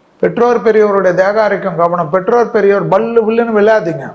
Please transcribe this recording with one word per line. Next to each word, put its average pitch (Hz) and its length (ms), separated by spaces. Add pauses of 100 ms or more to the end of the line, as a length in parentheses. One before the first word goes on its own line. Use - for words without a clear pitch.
(200)
பெற்றோர் 220 420
பெரியோருடைய 202 520
தேக 202 280
ஆரோக்கியம் 196 340
கவனம். 170 340
பெற்றோர் 220 400
பெரியோர் 202 380
பல்லு 220 420
புல்லுன்னு 226 320
விளையாதீங்க. 175 520